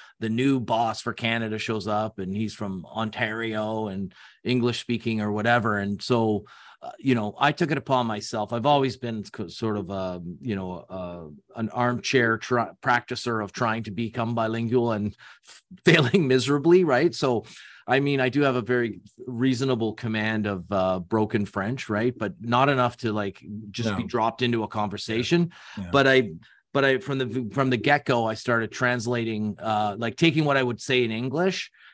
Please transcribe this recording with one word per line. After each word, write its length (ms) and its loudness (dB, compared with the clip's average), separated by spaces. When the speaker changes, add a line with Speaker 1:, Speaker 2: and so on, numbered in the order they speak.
Speaker 1:
the 100 -2
new 300 2
boss 420 0
for 120 -4
Canada 460 -2
shows 280 -4
up 300 -2
and 180 -6
he's 180 -2
from 320 -8
Ontario 1040 -4
and 260 -6
English 360 0
speaking 420 -2
or 100 -2
whatever?" 480 2
And 220 -4
so, 440 2
uh, 180 -14
you 160 2
know, 240 -2
I 140 4
took 180 -2
it 60 -2
upon 300 0
myself. 460 -4
I've 140 0
always 300 2
been 260 -6
co-, 240 -10
sort 300 -4
of, 120 -6
um, 520 -8
you 140 -4
know, 340 -8
uh, 340 -10
an 140 -4
armchair 680 2
tr-, 460 -2
practicer 600 0
of 80 -8
trying 320 -2
to 80 -10
become 440 -2
bilingual 560 2
and 240 -2
f-, 160 -20
<laughs> 120 -6
failing 420 6
miserably, 560 6
right? 320 4
So, 300 0
I 120 4
mean, 220 2
I 80 2
do 120 2
have 160 4
a 40 0
very 380 0
reasonable 680 0
command 520 -2
of, 260 -4
uh, 280 2
broken 480 0
French, 420 -4
right? 260 0
But 240 -6
not 300 2
enough 280 2
to, 140 -4
like, 320 -4
just 260 -2
be 60 -2
Speaker 2:
No. 40 -10
Speaker 1:
dropped 360 0
into 180 0
a 60 -4
conversation. 800 0
Speaker 2:
Yeah. 80 -6
Yeah. 60 -10
Speaker 1:
But 160 6
I, 220 6
but 120 2
I, 140 4
from 180 -4
the, 360 -4
from 180 2
the 60 2
get-go, 500 2
I 80 -2
started 360 0
translating, 840 -2
uh, 400 -2
like, 180 -4
taking 300 4
what 120 2
I 60 2
would 160 -2
say 240 2
in 80 0
English 600 -2